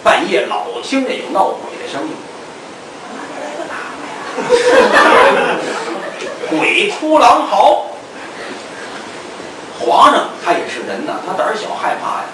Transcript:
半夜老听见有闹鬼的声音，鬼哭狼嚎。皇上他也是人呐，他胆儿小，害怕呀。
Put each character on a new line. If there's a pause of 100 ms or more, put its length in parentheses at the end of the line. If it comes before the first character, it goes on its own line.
半
夜
老 (180)
听
见
有
闹
鬼
的
声
音， (4000)
鬼
哭
狼
嚎。 (1900)
皇
上 (160)
他
也
是
人
呐，
他
胆
儿
小，
害
怕
呀。